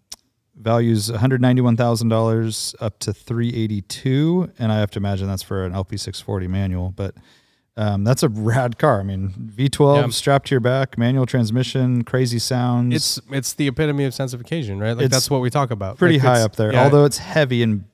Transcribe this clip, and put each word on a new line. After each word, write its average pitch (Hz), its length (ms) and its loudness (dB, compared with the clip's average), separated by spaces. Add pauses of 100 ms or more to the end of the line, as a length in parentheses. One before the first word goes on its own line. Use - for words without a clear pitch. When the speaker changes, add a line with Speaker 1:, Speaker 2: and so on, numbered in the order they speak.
(560)
Speaker 1:
values 113 540 0
a 117 80 -6
hundred 127 240 2
ninety-one 127 340 4
thousand 117 340 0
dollars 113 680 0
up 113 200 -6
to - 140 -6
three 117 400 -4
eighty-two, 131 1080 -2
and 110 120 -2
I 107 80 0
have 104 120 0
to - 80 -6
imagine 98 280 -2
that's 95 160 -4
for 95 220 -6
an 90 80 -6
L 95 100 -4
P 104 140 -10
six - 240 -12
forty 95 260 -6
manual. 92 480 -2
But, - 200 -8 (600)
um, 104 280 -2
that's 120 200 0
a 147 60 4
rad 113 480 -2
car. 131 220 2
I 98 40 -6
mean, 95 340 -4
V 117 300 -4
twelve 143 380 4
Speaker 2:
Yeah. - 60 0
Speaker 1:
strapped 139 360 0
to 139 80 0
your 123 60 2
back, 127 360 -2
manual 123 280 2
transmission, 123 760 0
crazy 120 360 0
sounds. 123 560 0
Speaker 2:
It's, - 240 -2 (120)
it's 135 220 -6
the 147 140 -2
epitome 143 380 0
of 127 80 -4
sensification, 120 680 -6
right? 110 160 -2
Like, 131 120 2
Speaker 1:
It's 127 80 0
Speaker 2:
that's 127 140 0
what 135 120 0
we 123 80 0
talk 135 220 -2
about. 101 260 -8
Speaker 1:
pretty 170 220 6
Speaker 2:
Like, 127 40 2
Speaker 1:
high 127 140 6
Speaker 2:
it's, 113 80 4
Speaker 1:
up 104 100 -2
there, 107 160 0
Speaker 2:
yeah. 123 120 4
Speaker 1:
although 143 220 6
it's 143 120 0
heavy 127 460 0
and 104 200 0 (100)